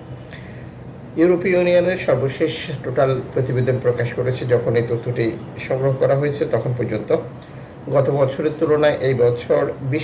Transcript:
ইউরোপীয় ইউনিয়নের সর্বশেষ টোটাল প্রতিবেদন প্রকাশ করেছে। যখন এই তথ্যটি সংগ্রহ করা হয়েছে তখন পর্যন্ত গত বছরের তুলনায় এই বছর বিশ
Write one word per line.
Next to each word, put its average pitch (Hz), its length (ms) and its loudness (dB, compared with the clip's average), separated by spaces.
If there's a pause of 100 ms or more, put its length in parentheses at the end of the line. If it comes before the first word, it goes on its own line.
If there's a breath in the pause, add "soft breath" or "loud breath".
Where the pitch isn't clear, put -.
(1200 loud breath)
ইউরোপীয় 180 380 4
ইউনিয়নের 180 500 4
সর্বশেষ 139 460 2 (320)
টোটাল 135 260 2 (220)
প্রতিবেদন 127 420 2 (100)
প্রকাশ 123 320 2
করেছে। 123 260 -2 (100)
যখন 120 260 2
এই 113 120 2
তথ্যটি 117 340 -2 (420)
সংগ্রহ 135 240 0 (100)
করা 135 200 4
হয়েছে 143 220 0 (100)
তখন 120 240 0
পর্যন্ত 107 340 -2 (840 loud breath)
গত 135 120 4 (120)
বছরের 147 400 2
তুলনায় 151 380 4 (100)
এই 135 160 2
বছর 123 380 2 (300)
বিশ 151 120 0